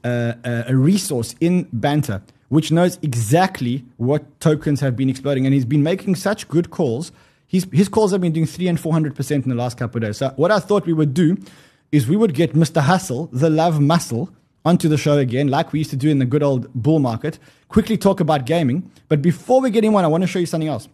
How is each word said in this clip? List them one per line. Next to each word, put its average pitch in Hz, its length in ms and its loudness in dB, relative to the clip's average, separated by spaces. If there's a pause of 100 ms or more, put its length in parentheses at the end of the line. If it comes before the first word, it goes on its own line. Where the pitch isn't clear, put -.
uh, 120 300 -2 (100)
a, 117 260 -4
a 131 60 2
resource 139 640 0
in 175 340 0
Banter, 135 480 -2 (280)
which 156 220 0
knows 175 300 2
exactly 127 840 0 (120)
what 143 420 -4
tokens 151 420 0
have 127 140 -2
been 131 140 0
exploding. 135 360 -2
And 135 80 2
he's 135 120 2
been 143 180 2
making 185 320 0
such - 320 -4
good 170 220 0
calls. 143 420 -4 (360)
He's, 185 240 0
his 190 180 2
calls 190 220 2
have 196 100 0
been 170 120 0
doing 160 120 0
three 180 220 -4
and 170 120 0
four 160 140 -4
hundred 156 220 -2
percent 139 300 -4
in 127 40 -2
the 123 60 -2
last 120 220 -4
couple 120 200 -6
of 110 100 -2
days. 104 100 -6
So 135 180 -4
what 165 160 2
I 208 80 2
thought 208 260 0
we 170 80 0
would 151 200 0
do 151 240 2 (540)
is 135 160 2
we 165 80 2
would 208 180 2
get 151 220 0
Mister 160 240 2
Hustle, 151 540 0
the 143 160 2
Love 160 320 2
Muscle, 143 480 0 (340)
onto 165 240 2
the 151 100 2
show 147 200 2
again, 135 320 0
like 156 240 -2
we 151 60 -2
used 151 100 -4
to 139 80 -6
do 143 120 0
in 139 100 2
the 131 60 2
good 143 180 0
old 135 300 -2
bull 147 260 0
market, 131 400 -4 (280)
quickly 220 300 0
talk 196 220 2
about 151 260 0
gaming. 160 440 0 (200)
But 151 120 2
before 208 380 2
we 262 120 0
get 214 120 2
him 214 120 2
on, 185 100 4
I - 20 2
want 160 140 2
to 180 60 0
show 185 120 -4
you 175 60 0
something 160 240 -4
else. 113 240 -6